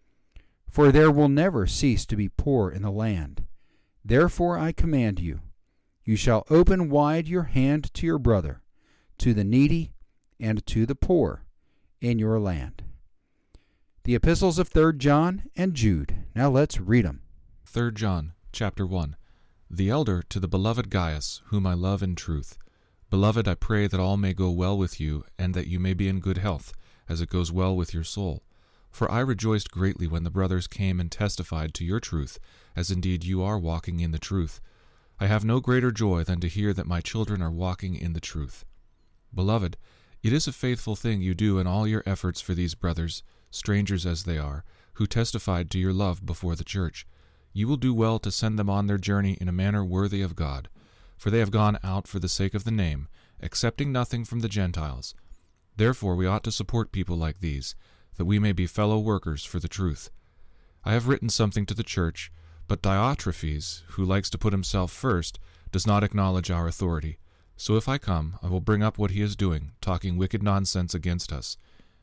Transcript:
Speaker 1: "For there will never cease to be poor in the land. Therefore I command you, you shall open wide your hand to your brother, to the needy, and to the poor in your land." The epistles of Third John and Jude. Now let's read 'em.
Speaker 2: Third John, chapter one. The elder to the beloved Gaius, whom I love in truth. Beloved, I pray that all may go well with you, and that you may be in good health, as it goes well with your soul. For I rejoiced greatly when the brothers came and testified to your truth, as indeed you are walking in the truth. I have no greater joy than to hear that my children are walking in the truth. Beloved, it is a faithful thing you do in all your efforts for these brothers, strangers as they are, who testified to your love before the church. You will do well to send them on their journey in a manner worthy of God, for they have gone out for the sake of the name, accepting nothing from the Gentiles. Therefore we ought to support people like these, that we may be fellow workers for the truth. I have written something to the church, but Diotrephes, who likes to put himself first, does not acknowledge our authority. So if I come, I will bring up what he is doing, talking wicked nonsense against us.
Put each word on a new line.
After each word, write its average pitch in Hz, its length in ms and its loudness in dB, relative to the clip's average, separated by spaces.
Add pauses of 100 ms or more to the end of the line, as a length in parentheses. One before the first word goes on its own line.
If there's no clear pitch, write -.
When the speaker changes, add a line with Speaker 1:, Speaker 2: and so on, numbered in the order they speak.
(680)
Speaker 1:
"For 143 240 8
there 156 180 8
will 147 180 6
never 143 380 4
cease - 380 2
to 113 100 -2
be 104 140 0
poor 123 420 0
in 98 120 -6
the 104 80 -2
land. 98 520 -4 (600)
Therefore 170 540 4
I 160 140 -2
command 123 480 2
you, 80 220 -4 (640)
you 110 100 2
shall 110 340 4
open 175 400 6
wide 147 380 2
your 175 160 -2
hand 139 520 2
to - 100 -2
your 160 140 2
brother, 98 420 2 (560)
to 120 160 4
the 104 100 2
needy, 147 500 4 (460)
and 110 280 -2
to 110 180 2
the 139 100 -2
poor 139 480 2 (560)
in 120 180 0
your 110 220 2
land." 85 460 -4 (1200)
The 120 120 4
epistles 165 420 4
of 180 100 2
Third 156 300 6
John 151 460 4 (120)
and 180 200 0
Jude. 101 580 2
Now 131 160 2
let's 135 300 2
read 101 260 4
'em. 69 160 -6 (420)
Speaker 2:
Third 117 320 -2
John, 90 380 -2 (180)
chapter 101 320 -4
one. 87 320 -2 (540)
The 95 220 2
elder 110 320 2
to - 160 -6
the 90 80 0
beloved 101 420 0
Gaius, 80 560 -2
whom 101 220 0
I 90 80 2
love 92 260 0
in 90 140 -2
truth. - 420 -6 (540)
Beloved, 104 360 4
I - 60 2
pray 104 320 0
that 95 140 -2
all 95 180 2
may 95 160 0
go 92 160 0
well 90 260 2
with 95 240 -2
you, 76 240 -4 (140)
and 92 160 -2
that 90 140 -4
you 87 120 -2
may 95 140 0
be 95 140 0
in 95 120 0
good 92 200 -2
health, 90 340 -4 (340)
as 82 140 -4
it 85 80 -4
goes 85 220 0
well 92 260 0
with 87 160 -2
your 82 100 -4
soul. 92 380 -6 (480)
For - 220 -2
I 113 80 0
rejoiced 110 500 0
greatly 90 380 -2
when 82 160 -2
the 85 80 -4
brothers 92 340 0
came 92 340 -2
and 85 120 -4
testified 82 640 -4
to 85 100 -6
your 98 140 0
truth, 76 400 -6 (360)
as 87 140 -4
indeed 90 340 0
you 92 200 -2
are 104 160 -2
walking 82 400 -4
in 85 100 -2
the 80 80 -2
truth. 87 420 -4 (600)
I 98 80 0
have 104 180 2
no 120 140 2
greater 123 320 2
joy 98 320 2
than 87 160 -2
to 85 100 -2
hear 104 240 0
that 90 140 -4
my 85 140 -2
children 104 380 -4
are 82 120 -2
walking 90 440 -4
in 85 180 -4
the 82 60 -6
truth. - 460 -10 (640)
Beloved, 98 460 0 (460)
it 110 100 2
is 156 140 2
a 160 40 -4
faithful 120 440 -4
thing 107 260 -2
you 92 140 0
do 98 240 2
in 92 80 2
all 104 200 0
your 107 200 0
efforts 95 340 -2
for 92 140 -4
these 87 180 -2
brothers, 82 480 -4 (320)
strangers 101 520 0
as 85 180 -4
they 82 140 -4
are, 73 260 -6 (300)
who 107 120 -2
testified 98 640 -2
to 92 80 -4
your 92 140 2
love 92 340 -2
before 82 300 -4
the 82 80 -6
church. 90 420 -6 (460)
You 104 160 -2
will 147 80 0
do 127 180 2
well 113 260 2
to 98 120 -4
send 110 260 0
them 101 120 0
on 101 180 2
their 101 100 2
journey 98 440 0
in 90 80 -2
a - 20 -2
manner 98 320 0
worthy 98 380 0
of 85 160 -4
God, 69 320 -4 (480)
for - 120 -4
they 113 100 4
have 104 120 2
gone 107 320 4
out 95 240 -4
for 98 100 -8
the 90 120 -2
sake 95 240 -2
of 104 100 -4
the 117 80 -2
name, 78 380 -2 (320)
accepting 139 500 -2
nothing 123 320 -2
from 120 160 -6
the 113 80 0
Gentiles. 98 680 -4 (600)
Therefore 104 400 2
we 92 100 0
ought 98 200 0
to 113 60 -4
support 110 420 -4
people 87 240 -2
like 80 240 -4
these, 71 340 -6 (400)
that 90 80 -4
we 101 160 4
may 104 140 2
be 87 140 0
fellow 107 300 2
workers 98 460 -2
for - 160 -6
the 80 80 -4
truth. 87 440 -4 (720)
I 104 80 0
have 120 160 2
written 127 180 0
something 104 380 0
to 104 80 -4
the 113 100 -4
church, - 480 -4 (380)
but 95 120 -2
Diotrephes, 98 1080 -2
who 95 180 -4
likes 95 240 0
to - 80 -4
put 104 160 0
himself 95 400 -2
first, 98 460 -2 (340)
does 95 120 0
not 104 200 4
acknowledge 95 440 0
our 85 180 0
authority. 80 500 -4 (440)
So 107 140 0
if 110 120 0
I 135 120 0
come, 82 420 -2
I 85 60 -6
will 90 120 0
bring 104 220 2
up 107 160 0
what 101 140 0
he 104 100 -2
is 104 140 -2
doing, 78 460 -2
talking 90 360 -2
wicked 95 240 0
nonsense 98 540 0
against 85 360 -4
us. - 260 -10 (460)